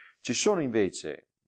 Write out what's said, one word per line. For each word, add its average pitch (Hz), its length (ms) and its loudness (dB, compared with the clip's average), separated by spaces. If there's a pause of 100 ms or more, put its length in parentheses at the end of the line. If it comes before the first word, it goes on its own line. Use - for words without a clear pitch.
(220)
Ci - 120 -4
sono 190 300 2
invece 101 640 -2 (200)